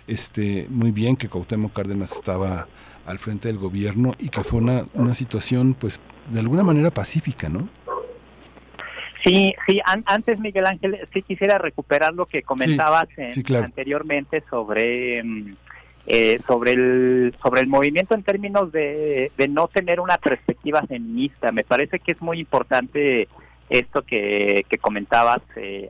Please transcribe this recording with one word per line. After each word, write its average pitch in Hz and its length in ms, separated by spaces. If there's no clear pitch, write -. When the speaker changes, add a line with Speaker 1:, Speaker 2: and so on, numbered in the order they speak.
Speaker 1:
este, 101 640
muy 117 220
bien 104 240
que 113 120
Cuauhtémoc 107 440
Cárdenas 98 400
estaba 92 560
al 95 120
frente 107 300
del 110 100
gobierno 101 640
y 151 80
que 107 160
fue 117 160
una, 123 240
una 123 200
situación, 127 600
pues, 110 260
de 113 80
alguna 127 240
manera 160 280
pacífica, 120 580
¿no? 110 200
Speaker 2:
Sí, 190 280
sí, 196 180
an-, 190 220
antes, 214 320
Miguel 196 280
Ángel, 190 460
sí 196 100
quisiera 196 360
recuperar 156 560
lo 175 120
que 147 160
comentabas 151 720
Speaker 1:
Sí, 147 60
Speaker 2:
en, 120 100
Speaker 1:
sí, 127 100
claro. 120 220
Speaker 2:
anteriormente 143 840
sobre, 117 760
mm, 107 320
eh, 113 400
sobre 123 260
el, 127 720
sobre 127 200
el 127 40
movimiento 147 480
en 208 80
términos 202 480
de, 147 640
de 139 120
no 151 200
tener 175 300
una 180 200
perspectiva - 640
feminista. 120 720
Me 110 120
parece 139 340
que - 140
es - 80
muy 165 180
importante 131 920
esto - 320
que, 101 680
que 110 100
comentabas, 117 640
eh, 98 340